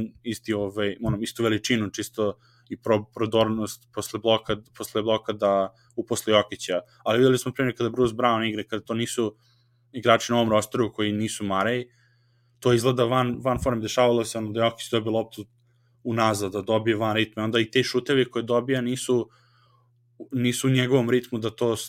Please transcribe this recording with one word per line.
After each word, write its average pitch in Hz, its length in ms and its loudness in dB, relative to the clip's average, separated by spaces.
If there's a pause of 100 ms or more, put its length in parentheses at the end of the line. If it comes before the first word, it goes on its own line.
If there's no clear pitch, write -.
(240)
isti, 110 300 -6
ovaj, 101 480 -2
ono, 110 200 -2
istu 113 220 -6
veličinu, 110 460 0
čisto 104 500 -4 (300)
i - 80 -12
pro-, 107 360 0
prodornost 110 800 0
posle 104 260 -6
bloka, 110 380 0 (200)
posle 107 240 -4
bloka 110 320 -2
da 98 400 0 (220)
uposle 110 380 -2
Jokića. 95 460 0 (240)
Ali 110 140 2
videli 131 200 6
smo 123 140 -6
primjer 131 260 -2
kada 117 120 -2
Bruce 113 240 0
Brown 113 360 0
igra, 107 140 -4
kada 107 220 -8
to 117 80 -8
nisu 113 420 -4 (560)
igrači 117 400 2
na 120 60 2
ovom 113 120 2
rosteru 107 440 0
koji 104 180 -2
nisu 104 340 -4
Marej, 107 400 -2 (760)
to 123 140 4
izgleda 123 300 4
van, 123 400 2
van 127 200 0
forme. 117 180 0
Dešavalo 120 440 2
se 113 120 -8
ono 110 140 -6
da 113 120 0
Jokić - 280 -2
dobije 110 200 0
loptu 110 340 -4 (580)
unazad, 110 480 0
da 101 100 -6
dobije 110 360 0
van 110 180 0
ritma. 110 280 -2
Onda 113 160 0
i 110 120 -2
te 131 120 2
šutevi 127 420 0
koje 117 180 -6
dobija 123 380 0
nisu, 123 480 -2 (1040)
nisu 123 360 0
u 131 40 4
njegovom 127 380 2
ritmu 120 300 0
da 113 100 -2
to, 117 260 -2 (140)